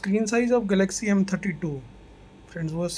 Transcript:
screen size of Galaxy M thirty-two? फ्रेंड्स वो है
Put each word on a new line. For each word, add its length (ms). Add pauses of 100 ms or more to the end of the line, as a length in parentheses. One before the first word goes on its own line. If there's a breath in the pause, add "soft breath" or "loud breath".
screen 340
size 260
of 140
Galaxy 420
M 80 (100)
thirty-two? 400 (760)
फ्रेंड्स 200
वो 100
है 160